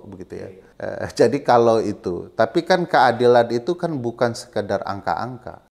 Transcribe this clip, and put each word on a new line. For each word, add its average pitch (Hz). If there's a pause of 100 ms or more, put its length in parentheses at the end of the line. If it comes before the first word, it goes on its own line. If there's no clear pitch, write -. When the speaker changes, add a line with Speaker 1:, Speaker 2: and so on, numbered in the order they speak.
Speaker 1:
begitu 92
ya. 95
Speaker 2:
Oke. 95 (200)
Speaker 1:
Eh, 101
<laughs> -
jadi 127
kalau 117
itu, 92
tapi -
kan 175
keadilan 120
itu 123
kan 170
bukan 120
sekedar 101
angka-angka. 101